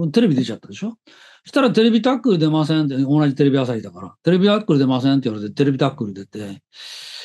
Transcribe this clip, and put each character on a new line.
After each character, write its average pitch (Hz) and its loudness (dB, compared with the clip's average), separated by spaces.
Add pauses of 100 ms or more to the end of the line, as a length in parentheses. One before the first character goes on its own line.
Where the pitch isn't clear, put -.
(120)
テ 233 4
レ 240 4
ビ 147 2
出 127 0
ち 113 -6
ゃ 101 -8
っ - -20
た - -20
で 101 -16
し 185 -10
ょ？ 226 -10 (480)
そ - -20
し - -20
た 277 2
ら 240 2
「テ 220 2
レ 233 4
ビ 220 2
タ 254 2
ッ 269 -2
ク 233 0
ル 175 2
出 156 2
ま 156 0
せ 160 0
ん」 156 0
っ - -2
て、 135 -4
同 147 2
じ 135 0
テ 143 2
レ 139 4
ビ 139 2
朝 123 -2
日 110 -6
だ 98 -14
か - -20
ら、 95 -16
「テ 170 2
レ 185 4
ビ 190 2
タ 208 4
ッ - -2
ク 165 0
ル 139 4
出 135 4
ま 127 0
せ 135 2
ん」 135 4
っ - 2
て 123 -2
言 - -6
わ 104 -8
れ 104 -8
て、 101 -12
テ 143 0
レ 143 2
ビ 131 -4
タ 139 0
ッ - 0
ク 117 -8
ル 101 -8
出 95 -14
て、 101 -14 (600)